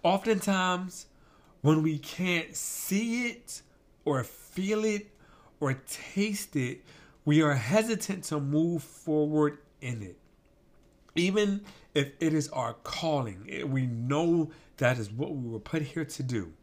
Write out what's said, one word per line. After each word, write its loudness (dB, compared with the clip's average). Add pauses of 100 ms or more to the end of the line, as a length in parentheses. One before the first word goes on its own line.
Oftentimes, 2 (540)
when 6
we 0
can't -2
see -2
it -10 (420)
or 0
feel -4
it 0 (520)
or 0
taste -4
it, -2 (420)
we 6
are 4
hesitant 0
to -2
move 2
forward 0 (240)
in -6
it, -14 (960)
even 2 (340)
if 0
it 2
is 0
our -4
calling. -4
It, -6
we 2
know 2 (280)
that 4
is -4
what -4
we -6
were -6
put -4
here -4
to -8
do. -2 (100)